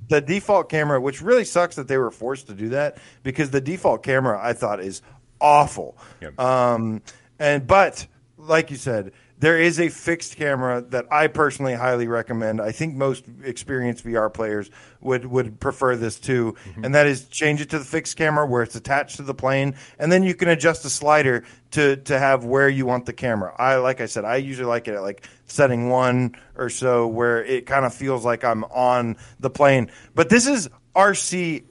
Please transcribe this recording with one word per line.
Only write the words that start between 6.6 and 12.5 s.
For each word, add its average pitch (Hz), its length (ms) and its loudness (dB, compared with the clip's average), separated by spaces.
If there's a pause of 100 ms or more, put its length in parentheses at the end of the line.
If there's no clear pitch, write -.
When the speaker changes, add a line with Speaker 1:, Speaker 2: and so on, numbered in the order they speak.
Speaker 1:
and, 147 280 0
but, 185 400 4 (300)
like 160 340 0
you 135 60 -10
said, 107 340 -4 (280)
there 160 200 4
is 165 200 2
a 170 100 2
fixed - 460 -6
camera 127 540 -2
that 123 220 -6
I 151 160 4
personally 139 480 -2
highly 120 320 -2
recommend. 113 520 -4